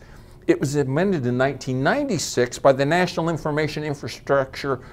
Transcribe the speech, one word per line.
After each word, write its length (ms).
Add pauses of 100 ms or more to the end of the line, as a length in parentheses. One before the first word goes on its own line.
(460)
It 120
was 180
amended 500
in 100
nineteen 460
ninety-six 760
by 120
the 140
National 420
Information 540
Infrastructure 920 (160)